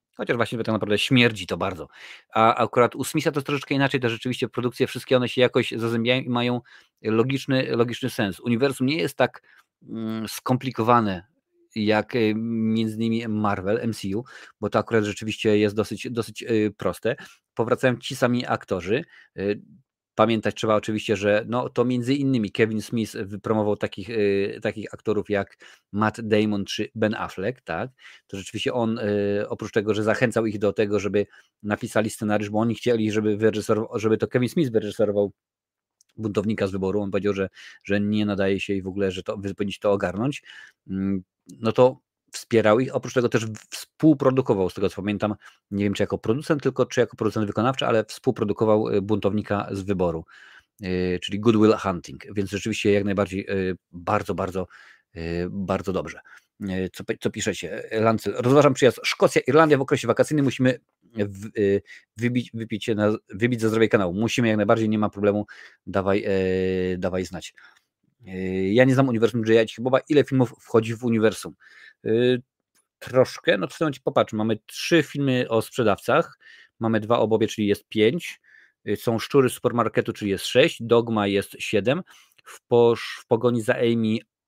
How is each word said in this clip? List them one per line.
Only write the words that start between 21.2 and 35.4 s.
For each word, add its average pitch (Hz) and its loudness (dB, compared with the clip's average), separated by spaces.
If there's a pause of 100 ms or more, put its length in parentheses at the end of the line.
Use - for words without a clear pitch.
no, 123 -4
to 123 0
między 123 0
innymi 131 0
Kevin 110 0
Smith 113 -4
wypromował 104 -2
takich, 104 -8
e, 104 0
takich 104 -6
aktorów 104 -4
jak 98 -4 (360)
Matt 107 0
Damon 107 2
czy - -6
Ben 110 0
Affleck, 98 -6
tak? 95 -6 (360)
To 98 -12
rzeczywiście 104 -6
on, 117 0
e, 104 -2
oprócz 107 -8
tego, 104 0
że 107 0
zachęcał 113 2
ich 107 -2
do 101 2
tego, 104 0
żeby 101 0 (360)
napisali 104 -2
scenariusz, 104 -2
bo 107 -2
oni 113 0
chcieli, 110 0
żeby 107 0
wyreżyserował, 110 0
żeby 110 2
to 107 0
Kevin 123 0
Smith 135 0
wyreżyserował 101 0 (840)